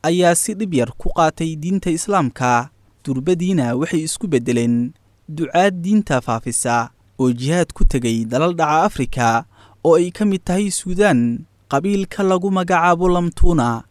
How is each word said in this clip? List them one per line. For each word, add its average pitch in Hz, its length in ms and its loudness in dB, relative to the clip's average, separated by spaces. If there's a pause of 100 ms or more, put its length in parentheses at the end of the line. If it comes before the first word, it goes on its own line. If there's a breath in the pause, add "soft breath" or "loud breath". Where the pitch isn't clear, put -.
ayaa 175 320 2
si - 160 -4
dhib 190 220 -6
yar 120 180 0
ku - 160 -4
qaatay 160 480 0
diinta 180 320 -4
Islaamka. 135 800 0 (320)
Durbadiina 160 720 -2
waxay 156 320 -2
isku 180 240 -8
beddeleen 120 640 0 (320)
ducaad 170 560 -2
diinta 190 400 0
faafisa 120 720 -4 (240)
oo 127 160 0
jihaad 147 400 -2
ku - 160 4
tegay 113 400 0
dalal 151 240 0
dhaca 160 320 2
Afrika 123 640 0 (320 soft breath)
oo 160 160 4
ay 175 160 0
ka 208 160 0
mid 190 160 -2
tahay 196 240 -2
Suudaan. 170 800 0 (160)
Qabiilka 196 580 -2
lagu 190 300 0
magacaabo 180 560 2
Lamtuna 170 840 2